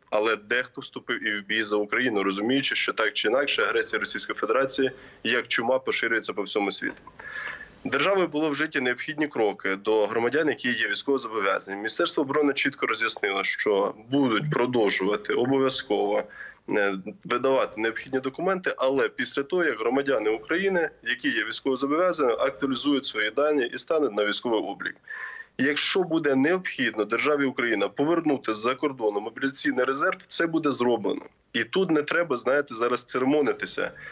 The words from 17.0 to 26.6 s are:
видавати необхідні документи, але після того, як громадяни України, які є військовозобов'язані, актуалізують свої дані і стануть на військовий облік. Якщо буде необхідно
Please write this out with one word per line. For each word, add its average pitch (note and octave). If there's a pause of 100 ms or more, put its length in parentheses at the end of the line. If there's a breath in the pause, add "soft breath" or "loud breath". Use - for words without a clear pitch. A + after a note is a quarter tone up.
видавати B2
необхідні B2+
документи, F3
але C3
після C3+
того, F3+
як B2
громадяни A#2+
України, E3+ (140)
які B2
є A2
військовозобов'язані, C#3
актуалізують C3+
свої G#2+
дані D3
і -
стануть C#3+
на G#2
військовий G#2+
облік. F#2+ (600 loud breath)
Якщо D3
буде D#3+
необхідно C3